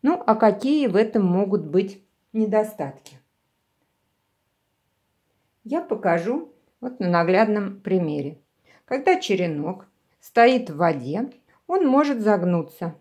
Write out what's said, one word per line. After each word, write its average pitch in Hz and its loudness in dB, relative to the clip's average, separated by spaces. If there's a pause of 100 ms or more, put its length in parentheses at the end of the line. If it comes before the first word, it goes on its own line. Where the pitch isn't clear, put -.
Ну, 320 0
а 220 4
какие 247 2
в 185 0
этом 220 2
могут 180 0
быть 190 -2 (300)
недостатки? 214 -4 (2500)
Я 294 -4
покажу 214 -2 (280)
вот 247 -10
на 185 -2
наглядном 196 2
примере. 156 -4 (460)
Когда 320 0
черенок 180 -4 (320)
стоит 233 2
в 147 -10
воде, 160 -2 (360)
он 359 0
может 269 2
загнуться. 175 -2